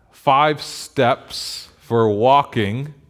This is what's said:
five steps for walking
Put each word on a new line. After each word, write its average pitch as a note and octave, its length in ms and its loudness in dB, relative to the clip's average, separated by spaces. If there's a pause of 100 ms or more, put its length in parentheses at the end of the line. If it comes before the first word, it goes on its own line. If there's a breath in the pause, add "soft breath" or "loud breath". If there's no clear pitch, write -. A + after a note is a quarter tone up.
(120)
five D3 500 0
steps - 1080 -6 (100)
for A2+ 300 0
walking B2 840 0 (160)